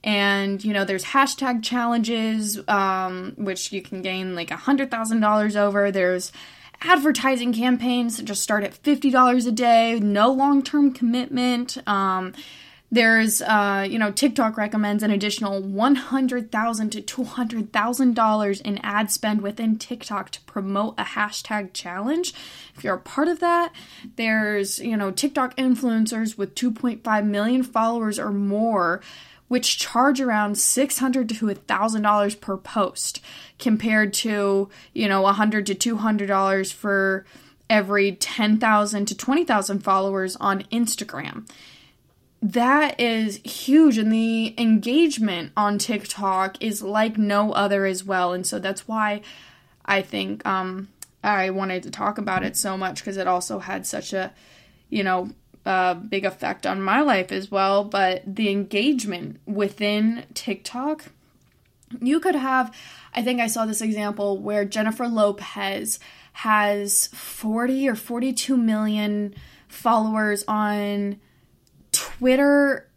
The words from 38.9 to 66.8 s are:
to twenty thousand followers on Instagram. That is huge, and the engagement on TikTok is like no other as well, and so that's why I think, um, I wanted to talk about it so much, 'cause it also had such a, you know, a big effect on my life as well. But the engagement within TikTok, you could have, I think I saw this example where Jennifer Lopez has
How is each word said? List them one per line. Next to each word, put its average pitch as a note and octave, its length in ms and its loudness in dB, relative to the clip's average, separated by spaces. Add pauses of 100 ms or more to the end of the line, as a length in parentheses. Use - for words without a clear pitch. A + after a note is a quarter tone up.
to G3+ 100 -6
twenty D4+ 280 0
thousand G3+ 360 0
followers F#3+ 560 -2
on G3 340 -2
Instagram. A3 800 -4 (960)
That C4 540 2
is A3 420 0
huge, C#4 540 6
and A3 160 2
the A3+ 460 0
engagement A3 960 2
on G#3 220 2
TikTok G3 840 -2
is G#3+ 200 -4
like G#3+ 340 0
no G#3 380 2
other G3 320 2
as F#3 180 -2
well, F3+ 300 0
and F3+ 120 -6
so G#3 120 -4
that's F#3+ 280 -6
why G#3+ 360 -2 (600)
I G3 200 0
think, G3 440 -6
um, F#3+ 420 -4 (340)
I G3 260 0
wanted F#3 360 -4
to - 60 -12
talk G#3 280 -4
about F#3+ 260 -2
it F3+ 100 -6
so F#3+ 220 -4
much, F#3+ 260 -6
'cause G3 140 -8
it F#3 100 -2
also F#3 340 -2
had F#3+ 260 -8
such - 260 -8
a, F#3+ 180 -4 (600)
you G#3+ 120 -2
know, F#3 280 -2 (340)
a F#3 300 2
big G3 320 -6
effect - 400 -6
on F#3 160 -4
my G3+ 180 2
life G3 320 0
as F#3+ 180 -6
well. G3 320 2
But F#3+ 440 0
the G3 240 -2
engagement G3+ 960 -2
within G#3 880 -2
TikTok, C4+ 720 -6 (920)
you C#4 220 2
could F4+ 140 2
have, B3+ 420 0 (380)
I A#3+ 80 -4
think B3 180 0
I A#3 60 0
saw A3+ 180 -2
this A3 160 -4
example G#3 560 -2
where G3+ 300 -2
Jennifer A3 420 -2
Lopez G3+ 880 -2 (360)
has G#3 720 0